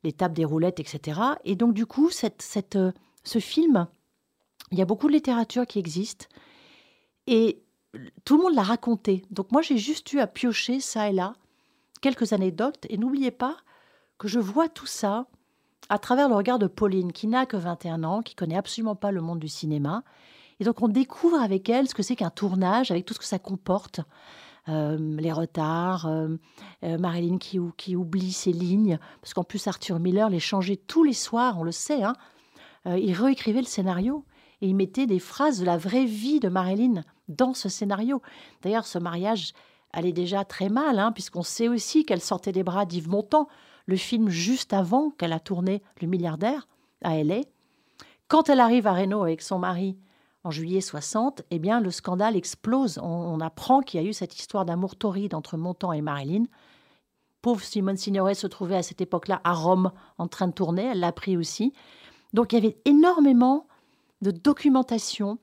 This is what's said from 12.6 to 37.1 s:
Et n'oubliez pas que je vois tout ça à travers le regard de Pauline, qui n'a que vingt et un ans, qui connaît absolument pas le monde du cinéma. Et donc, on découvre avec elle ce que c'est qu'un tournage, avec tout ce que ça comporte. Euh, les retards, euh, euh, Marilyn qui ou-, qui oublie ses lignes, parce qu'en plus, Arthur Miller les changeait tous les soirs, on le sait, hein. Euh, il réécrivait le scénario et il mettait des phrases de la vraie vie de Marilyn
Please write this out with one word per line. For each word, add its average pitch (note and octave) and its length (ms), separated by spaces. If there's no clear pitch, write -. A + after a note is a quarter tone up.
Et G3+ 80
n'oubliez B3+ 320
pas B3+ 260
que G#3+ 80
je G#3+ 140
vois A3+ 280
tout - 180
ça G#3+ 420
à G#3 80
travers C4 320
le A3+ 40
regard G#3+ 240
de G3+ 80
Pauline, F#3 460
qui - 140
n'a B3+ 180
que A3+ 140
vingt E3+ 260
et E3+ 60
un E3 140
ans, G3 180
qui - 120
connaît E3 220
absolument G#3 400
pas G3+ 160
le F#3 80
monde E3 180
du D#3 100
cinéma. D3+ 540
Et G3+ 60
donc, A3+ 160
on A#3 80
découvre C4+ 500
avec F#3+ 300
elle B3+ 200
ce - 60
que G#3 80
c'est B3 140
qu'un E3+ 140
tournage, F#3+ 600
avec F3+ 140
tout - 80
ce - 60
que - 80
ça F#3 120
comporte. F#3+ 640
Euh, D#3 260
les D#3+ 100
retards, E3 760
euh, D#3+ 220
euh, E3 120
Marilyn F3 400
qui F#3 220
ou-, F3 180
qui F#3 200
oublie F#3 360
ses - 200
lignes, F3+ 460
parce - 140
qu'en F3 100
plus, - 220
Arthur F3+ 340
Miller G3 300
les F3 100
changeait F#3+ 380
tous - 260
les C#4+ 80
soirs, A#3 480
on D#3+ 40
le E3+ 60
sait, C4+ 320
hein. G#3 120
Euh, F3+ 120
il F#3+ 140
réécrivait A#3 480
le B3 60
scénario G3 580
et G3 60
il F#3+ 60
mettait G3 320
des F#3+ 120
phrases C4 420
de F3+ 60
la F3 100
vraie G3+ 300
vie A#3 340
de G#3+ 80
Marilyn F#3+ 540